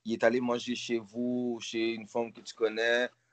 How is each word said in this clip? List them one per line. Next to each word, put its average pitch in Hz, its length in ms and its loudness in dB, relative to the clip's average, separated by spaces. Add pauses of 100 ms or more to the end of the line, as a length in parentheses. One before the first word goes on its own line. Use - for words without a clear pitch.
il 110 100 -2
est 110 100 0
allé 120 160 6
manger 120 340 0
chez 113 240 -2
vous, 120 640 -4
chez 113 340 0
une 110 140 -12
femme 117 240 -2
que 113 80 -18
tu - 120 -14
connais, 117 560 2 (240)